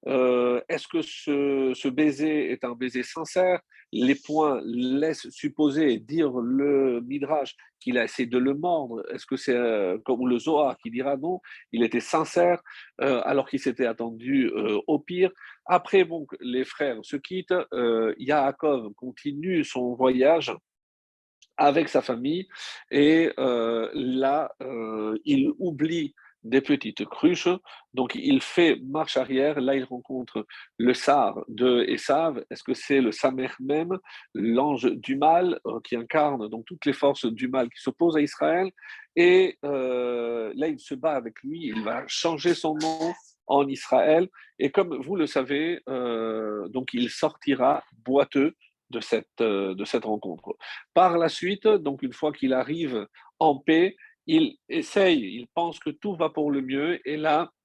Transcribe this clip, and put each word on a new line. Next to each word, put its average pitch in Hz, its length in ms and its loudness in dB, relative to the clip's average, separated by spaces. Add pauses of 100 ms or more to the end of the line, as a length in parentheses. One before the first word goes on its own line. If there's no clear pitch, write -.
Euh, 123 640 2
est-ce 165 180 -6
que 160 140 -2
ce, 139 720 -2
ce 139 140 -4
baiser 147 640 0
est 127 120 -8
un 123 80 -4
baiser 123 300 -4
sincère ? 180 580 0 (320)
Les 127 220 2
points 147 500 0
laissent 127 640 -2
supposer 147 640 0
et 113 60 0
dire 139 340 0
le 131 720 0
Midrash 139 520 -4 (260)
qu'il 123 180 -2
a 117 60 2
essayé 120 220 -4
de 120 120 0
le 131 160 2
mordre. 147 580 -2
Est-ce - 140 -12
que 135 100 -4
c'est, 131 180 0
euh, 110 520 0
comme 127 200 0
le 123 120 2
Zohar 147 400 0
qui 117 120 -12
dira 131 280 -4
non, 175 220 -6 (320)
il 117 100 2
était 117 180 2
sincère, 170 600 0 (400)
euh, 131 220 2
alors 135 220 0
qu'il 143 120 -4
s'était 131 260 -2
attendu, 117 600 0
euh, 107 400 0
au 151 120 2
pire. 180 340 0 (340)
Après, 180 380 4
bon, 165 220 -8 (140)
les 123 240 -2
frères 135 380 -4
se - 140 -8
quittent, 185 360 -6 (220)
euh, 113 420 2
Yaakov 139 800 0
continue 147 680 -4
son 123 300 -2
voyage 131 600 4 (1040)
avec 147 320 4
sa 131 100 2
famille 139 480 -4 (420)
et, 156 480 6
euh, 117 540 0
là, 135 720 -2
euh, 110 640 -6
il 143 320 2
oublie 160 560 -4 (280)
des 127 200 2
petites 123 420 -2
cruches, 175 460 2 (420)
donc 127 220 -2
il 135 260 2
fait 170 420 2
marche 143 360 -4
arrière. 135 420 0
Là, 135 160 2
il 131 80 -2
rencontre 123 640 -10 (320)
le 120 160 4
sar 123 540 2
de 120 380 2
Esav. 139 600 0
Est-ce - 140 -12
que 127 100 -4
c'est 135 300 2
le 113 100 2
Samer 131 380 0 (100)
même, 156 380 -2 (340)
l'ange 117 540 2
du 131 300 -2
mal, 165 500 4
euh, 113 180 -6
qui - 120 -6
incarne 123 520 0
donc 113 160 -10
toutes - 220 -8
les 139 80 2
forces 139 320 0
du 117 220 -2
mal 127 200 0
qui - 140 -16
s'opposent 160 340 0
à 151 60 4
Israël ? 165 480 0 (460)
Et, 180 500 6
euh, 123 920 -2
là, 151 120 -2
il 143 120 -4
se - 140 -10
bat 151 180 -2
avec 117 300 -6
lui, 156 240 -10
il 113 160 -6
va 107 240 -4
changer 165 480 0
son 156 200 -4
nom 160 380 -2 (340)
en 139 220 4
Israël. 147 580 4 (320)
Et 139 120 0
comme 175 260 0
vous 139 200 -6
le 160 100 2
savez, 143 540 -2 (100)
euh, 110 800 -4
donc 127 240 -6
il 120 160 0
sortira 135 720 0 (180)
boiteux 139 520 2 (340)
de - 120 -6
cette, - 420 -4
euh, 98 320 0
de 95 100 -6
cette 113 220 -4
rencontre. 104 500 -6 (380)
Par 175 240 6
la 165 100 2
suite, 190 400 -2
donc 151 340 0
une 127 120 -6
fois 151 180 -2
qu'il 131 220 0
arrive 131 520 -4 (320)
en 151 200 2
paix, 165 360 4 (320)
il 160 320 2 (100)
essaye, 175 500 2
il 113 360 -8
pense 170 260 -4
que 156 100 -6
tout 202 240 -6
va 160 140 0
pour 151 240 -2
le 139 80 0
mieux, 139 480 -2
et 151 80 -4
là 156 340 0 (140)